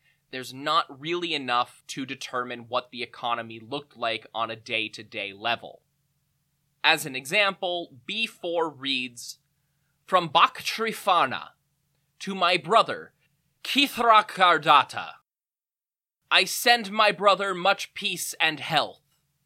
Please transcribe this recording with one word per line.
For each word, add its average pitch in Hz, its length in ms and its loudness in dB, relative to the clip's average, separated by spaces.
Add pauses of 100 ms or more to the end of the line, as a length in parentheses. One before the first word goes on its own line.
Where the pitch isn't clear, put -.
(320)
there's 127 240 -10
not 147 440 -2
really 170 360 -4
enough 123 540 -2
to 139 140 -8
determine 123 640 -8
what 123 220 -4
the 120 140 -10
economy 117 560 -6
looked 139 360 -12
like 113 380 -4
on 113 160 -4
a 113 60 -8
day-to-day 110 800 -8
level. 107 500 -6 (1000)
As 151 220 4
an 135 100 -8
example, 175 760 -2 (140)
B 220 180 -4
four 170 460 -2
reads, 127 680 -6 (680)
"From 175 220 2
Baktrifarna 170 1200 0 (720)
to 196 140 -8
my 180 240 2
brother, 160 560 0 (500)
Kithrakardata. 175 1500 4 (1200)
I 180 120 4
send 233 480 0
my 214 200 4
brother 196 420 2
much 190 400 -2
peace 190 460 -8
and 156 200 0
health. 123 380 -2 (480)